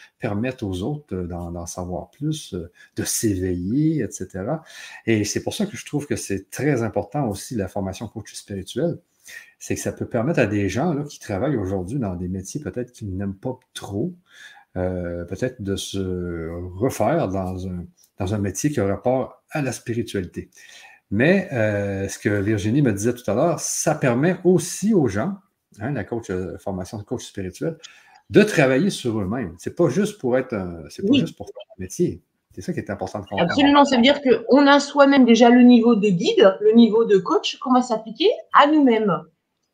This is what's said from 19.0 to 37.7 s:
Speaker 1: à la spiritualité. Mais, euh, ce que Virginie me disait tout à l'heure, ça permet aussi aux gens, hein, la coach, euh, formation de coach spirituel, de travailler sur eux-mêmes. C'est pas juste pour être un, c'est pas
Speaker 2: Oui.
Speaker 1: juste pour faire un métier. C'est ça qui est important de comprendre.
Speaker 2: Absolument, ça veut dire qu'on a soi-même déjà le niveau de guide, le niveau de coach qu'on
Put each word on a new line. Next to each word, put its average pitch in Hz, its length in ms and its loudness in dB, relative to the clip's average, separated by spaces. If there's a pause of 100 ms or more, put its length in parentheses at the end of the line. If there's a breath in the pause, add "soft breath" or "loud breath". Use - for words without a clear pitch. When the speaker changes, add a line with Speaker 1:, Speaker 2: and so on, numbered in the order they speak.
Speaker 1:
à 156 100 -4
la 131 100 -4
spiritualité. 107 800 -6 (600 soft breath)
Mais, 165 420 4
euh, 101 540 -2
ce - 100 -10
que - 120 -2
Virginie 104 520 0
me 127 100 2
disait 104 220 -2
tout - 160 -8
à 101 60 0
l'heure, 156 240 0
ça - 340 -2
permet 151 500 0
aussi 185 480 2
aux 160 160 4
gens, 113 280 -4 (440)
hein, 113 120 -6
la 117 120 -4
coach, 113 280 -8
euh, 92 260 -6
formation 95 400 -8
de 104 60 -12
coach 120 200 -8
spirituel, 143 540 -8 (540 soft breath)
de 151 100 8
travailler 156 480 2
sur 110 300 -4
eux-mêmes. 98 400 -4
C'est - 160 -10
pas 170 120 2
juste 175 320 -2
pour 123 160 0
être 127 180 -2
un, 90 260 -6 (100)
c'est - 140 -10
pas 202 80 2
Speaker 2:
Oui. 277 80 4
Speaker 1:
juste - 180 -2
pour 98 80 -14
faire - 240 -18
un - 100 -20
métier. 95 440 -4 (320)
C'est 98 60 -12
ça 180 120 -6
qui - 60 -6
est 98 100 -8
important 101 300 -8
de 98 60 -10
comprendre. - 260 -2
Speaker 2:
Absolument, 285 340 6
ça 254 120 2
veut 233 40 4
dire 285 180 4
qu'on 262 460 4
a 285 140 8
soi-même 277 460 6
déjà 233 260 8
le 247 100 8
niveau 240 320 8
de 208 160 2
guide, 285 500 4
le 214 140 4
niveau 226 320 6
de 196 140 4
coach - 400 -2
qu'on 254 120 -4